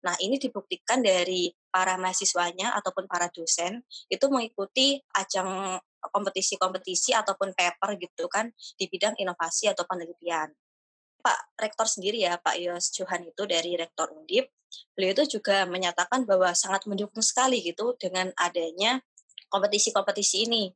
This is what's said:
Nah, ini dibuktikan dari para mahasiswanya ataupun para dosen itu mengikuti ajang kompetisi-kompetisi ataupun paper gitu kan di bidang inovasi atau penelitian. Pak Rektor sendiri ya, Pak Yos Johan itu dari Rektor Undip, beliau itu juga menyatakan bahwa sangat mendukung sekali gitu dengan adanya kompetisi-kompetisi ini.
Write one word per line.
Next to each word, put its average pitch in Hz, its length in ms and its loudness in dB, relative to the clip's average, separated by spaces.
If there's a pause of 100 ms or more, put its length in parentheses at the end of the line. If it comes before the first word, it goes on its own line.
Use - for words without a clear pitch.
Nah, 175 160 2
ini 214 160 0
dibuktikan 233 640 -2
dari 180 480 4 (240)
para 185 240 2
mahasiswanya 185 800 0
ataupun 190 320 -4
para 175 240 -2
dosen 175 480 -2 (260)
itu - 220 0
mengikuti 262 720 0 (160)
ajang 190 640 -2 (160)
kompetisi-kompetisi 190 1200 -2
ataupun 196 400 -2
paper 185 400 0
gitu 175 320 -6
kan 226 240 -2 (240)
di 185 100 -2
bidang 208 300 -2
inovasi 180 500 -2
atau 185 220 2
penelitian. 170 640 -4 (640)
Pak - 400 0
Rektor 220 320 -2
sendiri 208 340 -2
ya, 175 140 2
Pak - 240 0
Yos 175 320 -4
Johan 180 320 -4
itu 170 240 -6
dari 175 240 0
Rektor 165 400 -4
Undip, 220 400 -2 (400)
beliau 190 240 0
itu 269 240 2
juga 196 240 2
menyatakan 180 640 0
bahwa 185 240 6
sangat 196 320 0
mendukung 208 400 -2
sekali 247 400 2
gitu 220 320 -2
dengan 185 400 -2
adanya 175 640 0 (480)
kompetisi-kompetisi 202 960 2
ini. 226 300 0